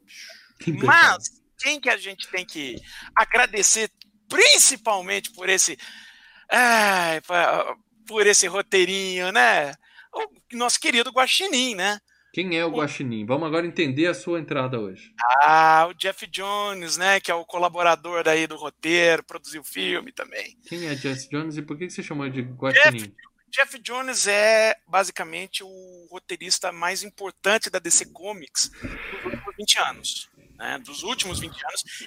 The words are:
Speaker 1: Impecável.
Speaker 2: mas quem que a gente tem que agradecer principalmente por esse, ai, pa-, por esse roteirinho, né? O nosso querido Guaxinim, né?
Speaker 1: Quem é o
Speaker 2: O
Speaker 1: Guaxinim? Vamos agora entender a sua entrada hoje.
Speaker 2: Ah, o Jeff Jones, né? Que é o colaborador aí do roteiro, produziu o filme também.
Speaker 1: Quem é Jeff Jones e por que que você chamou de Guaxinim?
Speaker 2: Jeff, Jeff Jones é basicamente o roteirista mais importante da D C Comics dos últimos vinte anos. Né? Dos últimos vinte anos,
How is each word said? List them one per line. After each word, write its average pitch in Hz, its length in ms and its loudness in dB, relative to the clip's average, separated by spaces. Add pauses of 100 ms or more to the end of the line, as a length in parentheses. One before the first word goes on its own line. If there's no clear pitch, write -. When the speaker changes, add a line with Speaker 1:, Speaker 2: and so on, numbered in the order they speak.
(680)
Speaker 1:
Impecável. 170 200 -2
Speaker 2:
mas 285 360 6 (360)
quem 294 200 -4
que 254 100 -4
a 220 80 2
gente 190 300 -12
tem 180 180 -6
que 135 300 -10 (400)
agradecer 220 760 2 (380)
principalmente 220 1040 2
por 180 180 -10
esse, 175 280 2 (720)
ai, 202 720 2
pa-, 170 540 0 (320)
por 214 200 2
esse 202 200 6
roteirinho, 185 840 0
né? 196 420 4 (400)
O - 440 -12
nosso 240 220 0
querido 254 320 0
Guaxinim, 254 640 0
né? 202 240 -2 (340)
Speaker 1:
Quem 170 260 -2
é 170 40 0
o 165 60 0
Speaker 2:
O 156 80 -6
Speaker 1:
Guaxinim? 127 480 -4
Vamos 147 220 -2
agora 165 180 -2
entender 160 400 -2
a 175 80 0
sua 170 260 -6
entrada 131 400 -4
hoje. 98 320 -10 (300)
Speaker 2:
Ah, 160 480 6
o 180 60 -14
Jeff 190 320 -6
Jones, 196 680 -6
né? 190 220 4
Que 190 120 -4
é - 20 0
o 170 120 -4
colaborador 170 840 0
aí 160 180 4
do 156 100 -8
roteiro, 160 680 2
produziu 156 380 -16
o - 40 -16
filme 185 460 -6
também. - 440 -12 (120)
Speaker 1:
Quem 170 200 -8
é 147 80 -6
Jeff 135 340 -6
Jones 151 280 -8
e 151 60 -8
por 147 140 -10
que 180 100 -10
que 170 60 -16
você 190 100 -10
chamou 143 260 -8
de 131 120 -6
Guaxinim? 131 580 2
Speaker 2:
Jeff, 104 140 -12 (380)
Jeff 269 280 -4
Jones 247 480 -6
é 220 480 4 (120)
basicamente 180 760 -4
o 185 480 -20
roteirista 180 600 -6
mais 175 320 -4
importante 202 680 -2
da 185 100 -4
D 170 100 -6
C 175 160 2
Comics - 640 -8
dos - 560 -12
últimos - 320 -12
vinte 208 220 0
anos. - 500 -6 (260)
Né? 123 300 -8
Dos 147 180 -14
últimos 196 360 -6
vinte 156 260 -12
anos, 165 180 -8 (240)